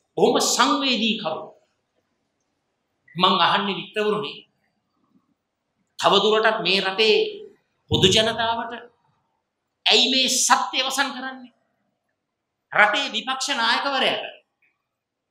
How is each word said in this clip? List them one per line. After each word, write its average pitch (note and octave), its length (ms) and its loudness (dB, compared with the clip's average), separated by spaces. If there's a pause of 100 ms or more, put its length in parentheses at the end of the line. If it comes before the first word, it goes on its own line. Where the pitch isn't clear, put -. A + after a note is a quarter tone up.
(180)
බොහොම A#3+ 240 4
සංවේදී B3 760 0
කරුණු. D#3+ 340 -10 (1600)
මං F#3+ 220 4
අහන්නේ G3 380 0
වික්ටර්වරුනි, F3+ 580 -6 (1700)
තව E3+ 160 4
දුරටත් G#3+ 460 2
මේ F#3 180 0
රටේ G#3 380 2 (760)
පොදු D#3 160 6
ජනතාවට A3+ 680 0 (1120)
ඇයි A#3 240 4
මේ C4 200 0
සත්‍ය - 480 0
අවසන් C4 340 -2
කරන්නේ? B3+ 400 -12 (1200)
රටේ A#3 380 2
විපක්ෂ C4 420 -6
නායකවරයාට B3 720 -2 (1040)